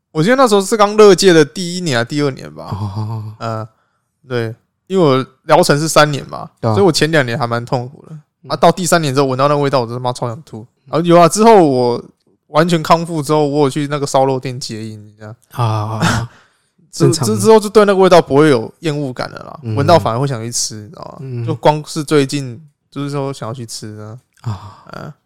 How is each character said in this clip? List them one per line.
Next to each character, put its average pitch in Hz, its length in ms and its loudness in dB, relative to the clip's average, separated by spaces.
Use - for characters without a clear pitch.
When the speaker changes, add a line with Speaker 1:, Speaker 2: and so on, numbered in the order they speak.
Speaker 1:
我 156 120 -2
记 196 60 0
得 254 60 4
那 262 120 2
时 208 80 2
候 196 60 2
是 190 140 -2
刚 208 220 2
乐 208 160 8
界 180 180 4
的 160 140 6
第 180 320 -10
一 180 40 -8
年 139 180 -2
还 117 40 -2
第 147 200 -4
二 139 80 0
年 78 220 -16
吧。 78 180 -16
Speaker 2:
哦。 107 520 -8
Speaker 1:
嗯， 113 300 -8
对， 117 280 -6
因 190 120 -2
为 170 60 4
我 131 180 2
疗 156 180 4
程 147 180 2
是 160 80 -4
三 151 240 4
年 131 160 -8
嘛， 67 220 -14
Speaker 2:
对 117 100 -2
啊。 107 40 0
Speaker 1:
所 196 80 2
以 202 40 4
我 165 60 4
前 156 200 0
两 151 120 2
年 117 140 -4
还 127 80 -2
蛮 117 180 -4
痛 123 240 -6
苦 147 220 -20
的。 160 60 -18
Speaker 2:
嗯。 135 60 -20
Speaker 1:
啊， 151 60 -4
到 170 160 4
第 185 140 -4
三 170 140 2
年 147 140 -2
之 135 60 2
后 139 80 2
闻 127 100 -2
到 139 100 2
那 147 80 2
味 143 140 0
道， 135 120 0
我 113 40 -4
真 117 100 -10
他 123 40 -10
妈 123 120 -4
超 123 160 -8
想 117 140 -10
吐。 113 240 -18
然 135 120 -4
后 175 60 -2
有 170 140 6
啊， 170 80 8
之 202 160 2
后 208 240 6
我 123 360 0
完 151 200 0
全 170 160 0
康 170 200 2
复 165 200 -6
之 147 100 -2
后， 151 140 2
我 143 140 0
有 139 80 2
去 143 180 -4
那 147 100 -6
个 139 80 -4
烧 135 180 0
肉 135 160 0
店 127 200 -10
接 110 260 -12
应 107 220 -16
一 104 120 -20
下。 107 60 -20
Speaker 2:
啊， 120 140 -2
啊， 110 340 -4
啊。 113 300 -2
Speaker 1:
<laughs> - 340 -20
之-， - 140 -16
Speaker 2:
正 - 60 4
常。 - 140 -2
Speaker 1:
之-， 214 160 0
之 214 100 4
后 220 80 8
就 208 80 -2
对 208 180 4
那 202 60 2
个 190 60 2
味 190 100 4
道 175 140 6
不 135 140 -4
会 156 140 6
有 117 300 0
厌 151 160 -4
恶 143 160 -6
感 - 200 -8
了 - 80 -18
啦， - 240 -18
Speaker 2:
嗯。 110 120 -6
Speaker 1:
闻 - 120 0
到 170 100 6
反 113 160 0
而 120 60 -4
会 139 80 -2
想 127 160 -6
去 117 80 -10
吃， - 240 -8
你 107 140 -18
知 165 60 -20
道 - 80 -20
吗？ - 180 -18
Speaker 2:
嗯。 123 240 -10
Speaker 1:
就 156 100 -4
光 151 320 0
是 160 160 -8
最 147 220 0
近 135 360 -10
就 139 120 -10
是 143 60 -8
说 139 240 -8
想 113 140 -12
要 110 60 -10
去 120 120 -12
吃 107 340 -16
啊。 107 180 -16
Speaker 2:
啊。 101 420 -14
Speaker 1:
嗯。 - 180 -16